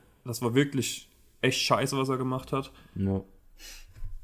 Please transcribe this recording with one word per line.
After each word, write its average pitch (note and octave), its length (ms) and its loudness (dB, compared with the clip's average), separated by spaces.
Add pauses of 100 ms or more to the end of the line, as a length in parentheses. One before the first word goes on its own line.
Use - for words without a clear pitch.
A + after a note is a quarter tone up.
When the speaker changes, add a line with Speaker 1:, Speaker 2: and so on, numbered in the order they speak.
(240)
Speaker 1:
das A#2+ 180 -6
war A#2 120 2
wirklich C#3 540 2 (320)
echt C3 200 2
scheiße, C3+ 360 2
was C3 120 0
er C3 100 0
gemacht C3 340 -4
hat. C3+ 200 -2 (240)
Speaker 2:
Ja. G2 260 0 (1000)